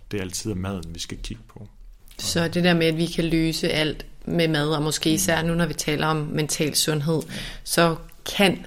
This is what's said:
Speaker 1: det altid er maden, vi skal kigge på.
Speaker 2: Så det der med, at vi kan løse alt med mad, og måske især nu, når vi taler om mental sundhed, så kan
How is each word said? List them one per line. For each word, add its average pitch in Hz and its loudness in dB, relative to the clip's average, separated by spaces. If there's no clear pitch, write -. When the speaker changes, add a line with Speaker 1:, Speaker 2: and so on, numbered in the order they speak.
Speaker 1:
det 101 -4
altid 92 -6
er 98 -4
maden, 90 -6
vi 85 -10
skal - -10
kigge - -10
på. - -18
Speaker 2:
Så 170 0
det 175 0
der 175 6
med, 165 6
at 160 2
vi 170 2
kan 170 0
løse 160 2
alt 156 -2
med 170 2
mad, 151 2
og 151 2
måske 156 0
især 160 2
nu, 170 0
når 170 2
vi 151 -2
taler 151 0
om 156 2
mental 151 -2
sundhed, 156 2
så 165 4
kan - 4